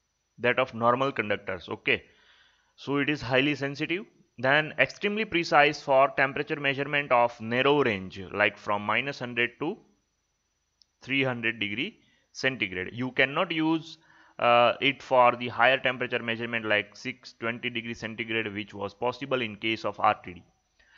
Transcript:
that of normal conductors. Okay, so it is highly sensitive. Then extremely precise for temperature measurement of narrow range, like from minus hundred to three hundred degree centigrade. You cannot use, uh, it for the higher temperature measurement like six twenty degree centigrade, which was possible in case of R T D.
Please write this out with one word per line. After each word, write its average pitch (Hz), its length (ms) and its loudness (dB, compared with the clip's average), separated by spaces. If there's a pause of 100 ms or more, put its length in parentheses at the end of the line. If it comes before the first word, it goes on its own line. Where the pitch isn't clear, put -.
(380)
that 120 220 2
of 127 140 0
normal 120 380 2
conductors. 101 560 -4
Okay, 107 360 -2 (720)
so 139 220 -4
it 139 120 0
is 147 120 -2
highly 131 340 2
sensitive. 147 500 -6 (320)
Then 143 420 2
extremely 208 460 -2
precise 160 560 2
for 135 360 4
temperature 143 420 -2
measurement 143 520 -2
of 120 280 4
narrow 131 440 2
range, 95 360 -2 (140)
like 104 240 2
from 104 260 -4
minus 120 360 -2
hundred 120 400 -2
to 170 180 -4 (1200)
three 135 220 -2
hundred 117 360 -2
degree 107 400 -6 (320)
centigrade. 98 640 -4
You 127 180 -6
cannot 147 400 0
use, 160 480 -2 (400)
uh, 120 420 6
it 135 220 0
for 120 320 4
the 120 140 -6
higher 120 280 4
temperature 123 460 -2
measurement 117 420 -4
like 104 300 0
six - 440 -14
twenty 117 300 -4
degree 117 240 -6
centigrade, 110 580 -4
which 101 220 -8
was 101 220 -8
possible 127 440 -4
in 107 160 -6
case 110 300 -4
of 104 140 -6
R 104 160 4 (100)
T 90 80 -12
D. 87 100 -18 (540)